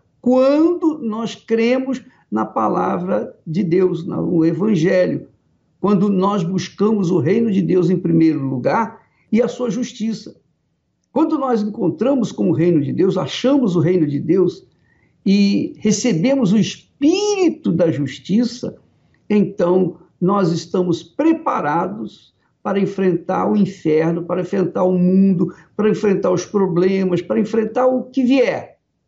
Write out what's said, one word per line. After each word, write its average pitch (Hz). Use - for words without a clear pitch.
quando 294
nós 220
cremos 247
na 214
palavra 185
de 170
Deus, 175
no 170
evangelho. 170
Quando 202
nós 196
buscamos 190
o 170
reino 214
de 190
Deus 175
em 185
primeiro 160
lugar 135
e 220
a 233
sua 240
justiça. 214
Quando 311
nós 254
encontramos 220
com 202
o 160
reino 160
de 131
Deus, 170
achamos 233
o 175
reino 160
de 143
Deus -
e 202
recebemos 214
o 226
espírito 370
da 170
justiça, 147
então 185
nós 185
estamos 180
preparados 214
para 196
enfrentar 185
o 214
inferno, 165
para 180
enfrentar 185
o 185
mundo, 185
para 208
enfrentar 190
os 180
problemas, 185
para 220
enfrentar 226
o 254
que 262
vier, 226